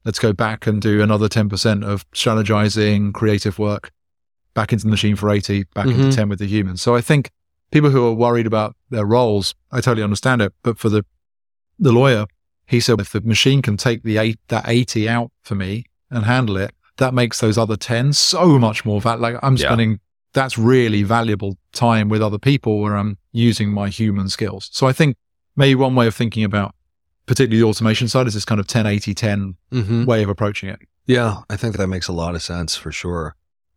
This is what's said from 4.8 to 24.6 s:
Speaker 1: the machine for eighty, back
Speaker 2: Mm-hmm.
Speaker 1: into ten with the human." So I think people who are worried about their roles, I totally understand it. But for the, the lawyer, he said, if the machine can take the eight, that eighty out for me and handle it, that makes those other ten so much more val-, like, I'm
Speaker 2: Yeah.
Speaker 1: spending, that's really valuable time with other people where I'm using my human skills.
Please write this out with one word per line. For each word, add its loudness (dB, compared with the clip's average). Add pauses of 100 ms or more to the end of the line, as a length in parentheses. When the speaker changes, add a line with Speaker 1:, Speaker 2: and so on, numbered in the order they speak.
Speaker 1:
the 2
machine 0
for 0
eighty, -2 (100)
back -2
Speaker 2:
Mm-hmm. 2
Speaker 1:
into 2
ten 0
with -4
the -6
human." -2
So 0
I 2
think 0 (400)
people 4
who 4
are 2
worried 2
about -2 (140)
their -2
roles, 2 (160)
I -4
totally 2
understand 0
it. -2 (100)
But -2
for 0
the, 2 (760)
the 4
lawyer, 4 (400)
he 2
said, 2
if -8
the -2
machine 2
can -2
take -2
the 0
eight, 0 (100)
that -4
eighty 0
out -4 (120)
for -8
me -6 (260)
and -4
handle 0
it, -4 (260)
that 0
makes 0
those 2
other 0
ten -2
so 4
much 0
more 0
val-, 0
like, -2
I'm 4
Speaker 2:
Yeah. 0
Speaker 1:
spending, 2 (340)
that's 0
really 4
valuable 0 (160)
time 2
with 2
other -2
people 0
where -2
I'm -4 (160)
using 2
my -2
human -2
skills. -8